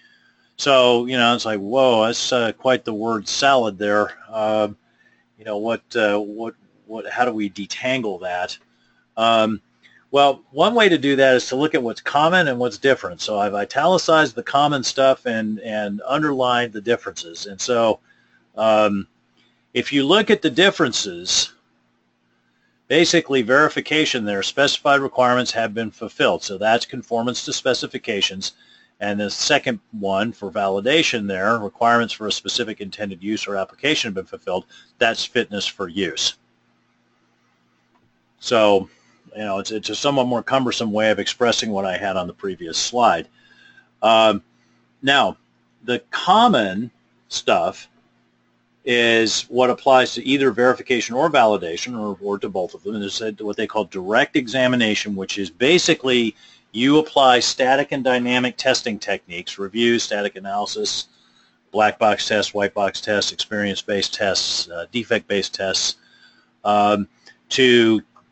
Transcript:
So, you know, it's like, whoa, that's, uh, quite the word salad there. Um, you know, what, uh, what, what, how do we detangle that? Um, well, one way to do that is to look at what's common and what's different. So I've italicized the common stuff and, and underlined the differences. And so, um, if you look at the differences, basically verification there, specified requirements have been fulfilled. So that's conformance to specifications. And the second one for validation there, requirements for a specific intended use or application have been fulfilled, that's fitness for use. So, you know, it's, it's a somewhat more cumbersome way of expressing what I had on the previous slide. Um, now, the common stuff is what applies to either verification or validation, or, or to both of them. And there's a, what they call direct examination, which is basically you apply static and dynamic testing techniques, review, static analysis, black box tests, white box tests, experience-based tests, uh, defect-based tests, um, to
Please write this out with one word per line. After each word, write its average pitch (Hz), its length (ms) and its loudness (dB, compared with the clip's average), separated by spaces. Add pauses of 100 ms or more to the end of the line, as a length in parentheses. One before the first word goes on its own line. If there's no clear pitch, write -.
(580)
So, 123 480 4
you 127 100 -4
know, 120 180 4
it's 113 120 -6
like, 107 140 -4
whoa, 117 440 4
that's, 117 260 -2
uh, 117 220 0
quite 127 320 0
the 113 80 -6
word 110 340 -4
salad 120 520 2
there. 104 400 0 (120)
Um, 107 460 -2 (600)
you 107 80 -16
know, 107 100 -6
what, 113 240 -4 (160)
uh, 104 220 2
what, 107 360 -8 (320)
what, 110 220 -12
how 120 160 -2
do 123 80 -2
we 107 160 -4
detangle 104 720 -6
that? 90 380 -8 (580)
Um, 110 460 2 (480)
well, 139 320 4 (100)
one 175 220 2
way 220 140 6
to 170 80 4
do 139 200 2
that 135 200 6
is 120 120 0
to 131 80 -4
look 151 180 -2
at 139 80 2
what's 113 180 -6
common 165 480 2
and 123 100 -4
what's 123 200 -4
different. 120 420 0
So 107 180 -4
I've 101 160 -2
italicized 151 800 2
the - 80 -8
common 143 400 0
stuff 135 440 2
and, 110 340 -4
and 104 460 -6
underlined 127 680 0
the 110 80 -10
differences. 101 680 -6
And 98 140 -14
so, 117 400 0 (560)
um, 107 500 2 (680)
if 123 180 -2
you 143 140 2
look 208 240 4
at 208 100 4
the 156 100 0
differences, 117 1000 0 (1400)
basically 156 540 2
verification 143 840 0
there, 101 180 -4
specified 139 580 2
requirements 123 520 0
have 113 220 -2
been 110 160 -6
fulfilled. 104 520 -2
So 101 140 -10
that's 110 300 2
conformance 120 580 -6
to 139 80 -8
specifications. 110 1000 -4 (480)
And 101 200 -4
the 101 100 -4
second 139 480 -2 (140)
one 101 400 -2
for 101 180 -10
validation 101 800 0
there, 98 300 0
requirements 117 560 0
for 110 120 -10
a 101 60 -4
specific 107 480 -6
intended 98 420 -10
use 104 240 -4
or 101 100 -6
application 131 520 -4
have 101 60 -8
been 95 100 -8
fulfilled, 92 400 -8 (340)
that's 113 260 0
fitness 104 420 -4
for - 200 -8
use. 85 480 -4 (2000)
So, 104 480 4 (480)
you 107 80 -10
know, 98 140 -6
it's, 98 120 -8
it's 110 200 -8
a 107 40 -8
somewhat 139 320 0
more 120 160 -2
cumbersome 123 480 -2
way 107 200 2
of 101 80 2
expressing 113 520 -2
what 98 140 -4
I 92 120 -4
had 95 200 -4
on 90 100 -4
the 85 60 -12
previous 87 460 -10
slide. 104 500 0 (760)
Um, 110 400 4 (600)
now, 131 340 2 (480)
the 120 160 -2 (100)
common 123 800 2 (380)
stuff 95 600 -2 (960)
is 117 580 2
what 123 260 2
applies 127 460 4
to 117 100 -8
either 135 260 2
verification 120 640 0
or 156 160 2
validation, 107 680 0
or, 104 240 -6
or 101 160 -4
to 113 100 -6
both 92 260 -6
of - 80 -18
them. 104 120 -8
And 107 80 -6
there's 98 180 -6
a, 110 120 -6
what 104 240 -8
they 110 100 -4
call 107 180 -2
direct 101 500 -2
examination, 120 800 0
which 95 220 -8
is 98 140 -6
basically 131 840 2 (380)
you 135 260 4
apply 139 420 4
static 135 520 0
and 139 100 -4
dynamic 123 540 0
testing 117 420 -2
techniques, 90 600 -8
review, 113 400 0
static 104 380 -6
analysis, 101 720 -6 (640)
black 107 280 2
box 107 280 2
tests, 104 280 -2
white 101 180 -2
box 98 280 -4
tests, 104 300 -2
experience-based 101 840 -4
tests, - 560 -4
uh, 85 200 -10
defect-based 107 600 -4
tests, - 440 -4 (680)
um, 104 420 2 (440)
to 120 500 4 (320)